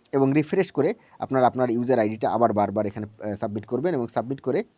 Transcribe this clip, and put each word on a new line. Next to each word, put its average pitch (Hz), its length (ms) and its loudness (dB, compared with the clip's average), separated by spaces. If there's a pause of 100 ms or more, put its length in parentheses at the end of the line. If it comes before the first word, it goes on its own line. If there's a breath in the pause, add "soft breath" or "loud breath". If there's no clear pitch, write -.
(120)
এবং 135 200 2
রিফ্রেশ 180 400 0
করে 160 220 0 (240 soft breath)
আপনারা 131 280 2
আপনার 123 240 0
ইউজার 120 280 2
আইডিটা 110 320 0
আবার 110 220 2
বারবার 101 340 0
এখানে, 104 200 -8
আহ, 107 280 -10
সাবমিট 107 320 -8
করবেন 151 280 -2
এবং 120 120 -2
সাবমিট 127 340 -6
করে 139 240 -2 (140)